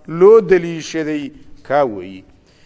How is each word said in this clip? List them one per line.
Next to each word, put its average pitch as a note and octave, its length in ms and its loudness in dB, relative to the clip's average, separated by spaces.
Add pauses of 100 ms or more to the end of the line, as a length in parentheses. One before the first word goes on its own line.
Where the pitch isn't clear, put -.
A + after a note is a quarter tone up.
loo F#3+ 340 6
daliishaday D#3+ 880 -4 (320)
kaa C#3+ 220 0
weeye. F#2+ 380 -10 (420)